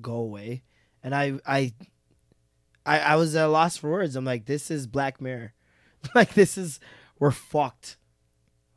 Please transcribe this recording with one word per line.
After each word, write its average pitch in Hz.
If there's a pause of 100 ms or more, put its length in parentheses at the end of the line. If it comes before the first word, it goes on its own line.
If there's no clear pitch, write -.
go 117
away. 113 (420)
And 135
I, 139 (120)
I, 135 (1120)
I, 151
I 151
was 160
at 156
a 156
loss 160
for 151
words. 165
I'm 131
like, 123
"This 143
is 143
Black 135
Mirror." 123 (260)
<laughs> -
Like, -
this 196
is, 175 (380)
we're 143
fucked. - (800)